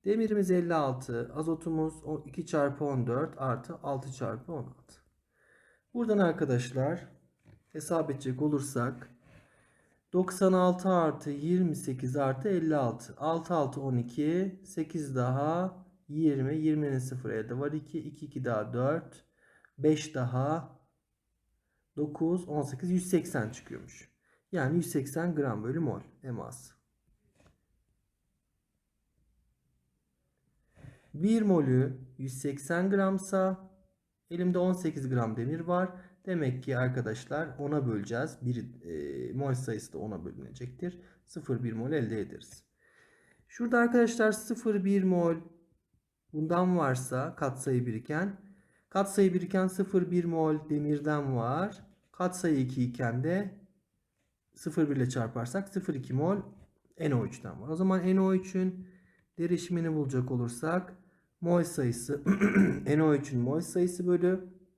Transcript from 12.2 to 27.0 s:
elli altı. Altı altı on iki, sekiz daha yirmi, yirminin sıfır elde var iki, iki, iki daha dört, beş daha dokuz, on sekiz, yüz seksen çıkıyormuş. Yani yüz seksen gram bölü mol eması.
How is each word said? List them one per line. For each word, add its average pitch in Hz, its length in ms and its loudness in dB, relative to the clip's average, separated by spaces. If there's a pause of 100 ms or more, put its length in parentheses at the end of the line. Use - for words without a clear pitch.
elli 160 280 2
altı. 123 400 -2
Altı 165 380 -2
altı 139 260 0
on 135 160 0
iki, 160 680 0
sekiz 156 520 -6
daha 147 600 0 (320)
yirmi, 147 480 2
yirminin 151 420 2
sıfır 127 320 -6
elde 110 280 -4
var 143 140 -2
iki, 156 260 -8
iki, 151 280 -10
iki 135 180 -8
daha 113 280 -2
dört, 139 520 -2 (540)
beş 151 360 2
daha 131 640 -2 (1160)
dokuz, 160 520 -2
on 147 140 0
sekiz, 131 280 -4
yüz 180 200 2
seksen 143 400 0
çıkıyormuş. - 640 -16 (400)
Yani 156 240 2
yüz 170 140 2
seksen 160 440 -2
gram 120 300 -2
bölü 135 160 -2
mol 120 200 -2 (220)
eması. 113 520 -12 (4000)